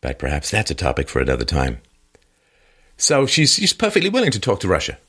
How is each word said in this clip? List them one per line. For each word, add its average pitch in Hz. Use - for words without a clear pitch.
But 65
perhaps 71
that's 107
a 71
topic 67
for 64
another 64
time. 65
So 139
she's, 143
she's -
perfectly 196
willing 220
to 101
talk 101
to 98
Russia. 76